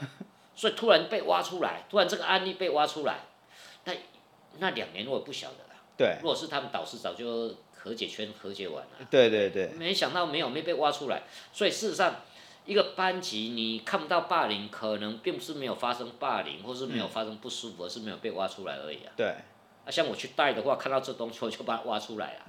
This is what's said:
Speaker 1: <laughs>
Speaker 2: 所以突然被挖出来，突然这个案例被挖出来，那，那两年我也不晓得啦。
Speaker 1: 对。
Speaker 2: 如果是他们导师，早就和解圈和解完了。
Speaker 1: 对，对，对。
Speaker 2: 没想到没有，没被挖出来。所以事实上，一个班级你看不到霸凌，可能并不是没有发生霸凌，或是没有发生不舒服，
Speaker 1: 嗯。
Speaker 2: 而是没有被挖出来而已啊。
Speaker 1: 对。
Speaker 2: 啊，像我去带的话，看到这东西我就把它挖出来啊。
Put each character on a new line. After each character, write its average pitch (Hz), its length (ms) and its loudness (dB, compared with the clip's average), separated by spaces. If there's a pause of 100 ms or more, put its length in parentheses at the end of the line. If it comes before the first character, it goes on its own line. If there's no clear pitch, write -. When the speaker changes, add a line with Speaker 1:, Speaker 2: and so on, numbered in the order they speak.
(180)
Speaker 1:
<laughs> - 380 -18
Speaker 2:
所 220 140 2
以 220 40 0
突 226 180 6
然 165 180 8
被 208 140 0
挖 175 180 4
出 175 220 -4
来， 101 260 -2
突 208 80 0
然 180 100 8
这 214 80 0
个 170 80 -2
案 185 220 4
例 185 80 -2
被 180 160 0
挖 147 160 4
出 151 180 -2
来， 78 180 0 (640)
那， 180 80 -4 (680)
那 185 120 2
两 92 220 -6
年 104 140 -6
我 131 100 0
也 - 80 -4
不 135 80 -10
晓 - 140 -8
得 - 220 -16
啦。 - 120 -20 (160)
Speaker 1:
对。 101 240 6
Speaker 2:
如 165 60 -4
果 135 80 2
是 160 120 -6
他 143 140 -2
们 131 100 -6
导 85 140 -4
师， 117 140 -10
早 90 160 -6
就 117 400 -4 (200)
和 110 200 -8
解 98 120 -4
圈 104 320 -8
和 98 140 -10
解 95 140 -8
完 71 160 -8
了。 - 260 -16
Speaker 1:
对， 120 220 10
对， 101 180 6
对。 92 200 0
Speaker 2:
没 165 220 -4
想 156 220 0
到 175 140 2
没 147 100 -2
有， 156 100 0
没 139 140 -4
被 160 140 0
挖 147 160 4
出 143 180 -4
来。 - 140 -2 (280)
所 - 140 0
以 175 60 4
事 220 180 0
实 156 60 -2
上， 170 220 4 (480)
一 196 100 0
个 - 200 4
班 185 240 0
级 110 360 -4
你 113 240 -2
看 170 200 -2
不 151 60 -8
到 170 160 2
霸 165 240 2
凌， 104 240 -2
可 107 280 -2
能 107 220 -4
并 180 160 -2
不 - 60 -8
是 156 140 -8
没 139 100 -6
有 113 80 -2
发 123 180 0
生 120 280 -6
霸 117 240 0
凌， 76 180 -10
或 123 140 -8
是 131 100 -6
没 117 140 -2
有 101 80 -2
发 110 160 -2
生 107 140 -8
不 123 120 -12
舒 117 220 -8
服， 87 120 -10
Speaker 1:
嗯。 - 40 -6
Speaker 2:
而 - 20 -8
是 117 120 -10
没 107 100 -8
有 82 60 -8
被 113 140 -4
挖 95 160 -2
出 92 200 -8
来 69 80 -4
而 73 180 -8
已 - 120 -12
啊。 - 120 -18
Speaker 1:
对。 107 160 2 (520)
Speaker 2:
啊， - 40 -12
像 160 160 2
我 113 80 -2
去 131 220 -8
带 143 160 4
的 120 120 0
话， 131 120 4
看 135 160 -2
到 135 80 4
这 131 140 -6
东 117 180 -6
西 - 100 -12
我 113 80 0
就 113 140 -8
把 113 140 0
它 113 60 -6
挖 110 140 0
出 107 200 -8
来 76 180 -6
啊。 - 140 -16